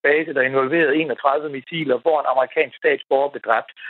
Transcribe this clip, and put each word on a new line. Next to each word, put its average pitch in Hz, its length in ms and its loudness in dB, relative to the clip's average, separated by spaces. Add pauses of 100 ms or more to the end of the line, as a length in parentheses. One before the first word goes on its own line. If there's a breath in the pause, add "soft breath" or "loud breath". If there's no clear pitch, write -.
base, 156 300 0
der 135 80 0
involverede 135 540 2
enogtredive 147 540 0
missiler, 135 480 -4
hvor 156 220 0
en 131 140 0
amerikansk 131 440 -2
statsborger 139 520 0
blev 120 120 -12
dræbt. 113 300 -2 (180 loud breath)